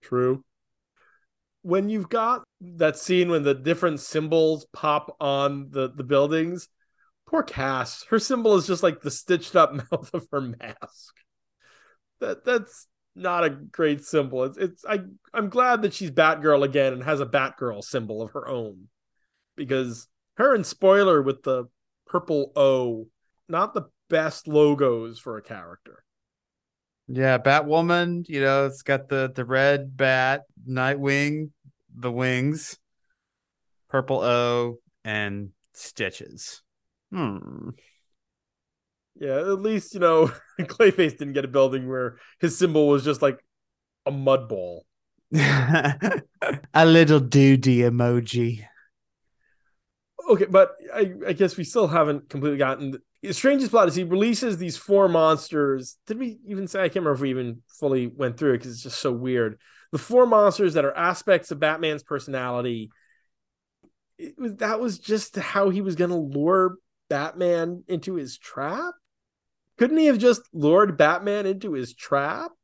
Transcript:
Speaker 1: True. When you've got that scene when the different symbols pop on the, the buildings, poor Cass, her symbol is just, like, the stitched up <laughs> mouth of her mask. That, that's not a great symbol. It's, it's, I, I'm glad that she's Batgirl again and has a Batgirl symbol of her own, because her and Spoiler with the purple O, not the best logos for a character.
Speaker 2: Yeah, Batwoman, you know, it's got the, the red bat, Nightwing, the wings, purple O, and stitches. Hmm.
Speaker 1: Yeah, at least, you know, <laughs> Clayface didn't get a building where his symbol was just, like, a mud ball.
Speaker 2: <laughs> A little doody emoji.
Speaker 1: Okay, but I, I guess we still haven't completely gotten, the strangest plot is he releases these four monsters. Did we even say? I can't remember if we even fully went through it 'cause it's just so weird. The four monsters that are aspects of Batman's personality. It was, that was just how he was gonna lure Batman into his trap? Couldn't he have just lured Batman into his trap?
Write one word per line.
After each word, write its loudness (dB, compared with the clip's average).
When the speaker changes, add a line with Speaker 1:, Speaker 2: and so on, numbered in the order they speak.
Speaker 1:
True. -2
When -2
you've -6
got -2
that -2
scene 0
when 0
the 2
different -2
symbols 0
pop -4
on -2
the, -4
the -12
buildings, 0
poor -2
Cass, -6
her 2
symbol 2
is 0
just, -4
like, 0
the -8
stitched -2
up 6
<laughs> -10
mouth -8
of -8
her -4
mask. -16
That, -8
that's -4
not -2
a 2
great -4
symbol. -2
It's, -8
it's, -6
I, -2
I'm -2
glad 0
that -2
she's -8
Batgirl 4
again 0
and -10
has -2
a -4
Batgirl -4
symbol -8
of -12
her -10
own, -10
because -6
her 4
and -2
Spoiler 4
with -4
the -2
purple -4
O, 0
not -2
the -8
best -2
logos 2
for -14
a -14
character. -20
Speaker 2:
Yeah, 2
Batwoman, 2
you -4
know, 2
it's -8
got -2
the, -2
the -6
red 0
bat, 0
Nightwing, -2
the -8
wings, -4
purple -2
O, -2
and -8
stitches. -12
Hmm. -10
Speaker 1:
Yeah, -4
at -2
least, -4
you -6
know, 6
<laughs> -14
Clayface 2
didn't -10
get -2
a -8
building 2
where -6
his -2
symbol 4
was 4
just, -2
like, 0
a -2
mud 0
ball. -8
Speaker 2:
<laughs> -18
A 0
little 8
doody 6
emoji. 0
Speaker 1:
Okay, 4
but 4
I, -2
I -2
guess 0
we -8
still 0
haven't 0
completely -4
gotten, -2
the -6
strangest 2
plot 4
is -2
he -2
releases 0
these -8
four 4
monsters. 0
Did -8
we -8
even -8
say? -6
I 2
can't -4
remember 0
if -6
we -2
even -6
fully 0
went -4
through 0
it 0
'cause -12
it's -16
just -12
so -2
weird. -2
The -4
four 4
monsters 4
that 2
are -2
aspects 0
of -8
Batman's -2
personality. -6
It -18
was, -8
that -4
was -6
just -4
how 0
he -2
was -4
gonna 0
lure 0
Batman -2
into -6
his -10
trap? -10
Couldn't 2
he 4
have 4
just 4
lured 4
Batman 2
into -6
his -8
trap? -4